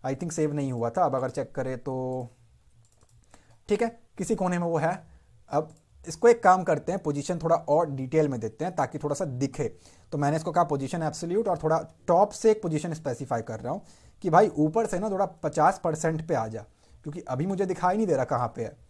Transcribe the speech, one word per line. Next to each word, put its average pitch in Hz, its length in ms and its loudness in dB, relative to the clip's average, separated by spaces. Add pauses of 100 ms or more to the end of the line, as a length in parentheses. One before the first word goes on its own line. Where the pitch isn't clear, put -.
I 135 100 -4
think 156 180 -6
सेव 151 220 0
नहीं 139 180 -2
हुआ 117 180 -2
था। 175 160 2
अब 135 100 0
अगर 127 140 -2
चेक - 260 -6
करें 131 240 -6
तो 127 500 -6 (1400)
ठीक 208 120 2
है, 233 160 -2 (200)
किसी 202 180 -2
कोने 175 240 -2
में 170 80 -2
वो 165 100 0
है। 165 180 0 (560)
अब 160 220 -2 (340)
इसको 170 200 2
एक 233 160 6
काम 185 200 6
करते 160 280 0
हैं, 190 120 -4
पोजीशन 147 360 -2
थोड़ा 165 160 4
और 160 360 2
डिटेल 135 360 0
में 127 120 -4
देते 113 260 -6
हैं 180 100 -6
ताकि 143 220 -2
थोड़ा 143 180 -2
सा 190 100 -4
दिखे। 135 420 -4 (440)
तो 160 60 -6
मैंने 147 200 2
इसको 160 140 -4
कहा 151 120 4
पोजीशन 143 400 -2
एब्सोल्यूट 175 440 -2
और 175 160 0
थोड़ा 156 160 2 (280)
टॉप 190 240 6
से 220 200 4
एक 214 100 2
पोजीशन 160 320 -2
स्पेसिफाई 139 480 -4
कर 110 180 -10
रहा 127 140 -6
हूँ 202 80 -8 (420)
कि 185 60 0
भाई 185 180 8 (100)
ऊपर 156 300 2
से 185 120 -2
ना 214 100 -2
थोड़ा 196 160 0 (180)
पचास 160 400 2
परसेंट 160 440 -2
पे 165 80 0
आ 113 120 -2
जा, 107 140 -10 (420)
क्योंकि 147 180 -10
अभी 131 240 -4
मुझे 196 200 0
दिखाई 180 320 0
नहीं 220 100 0
दे 160 80 4
रहा 127 100 2
कहाँ 120 300 -2
पे 117 80 -6
है। 110 120 -10 (140)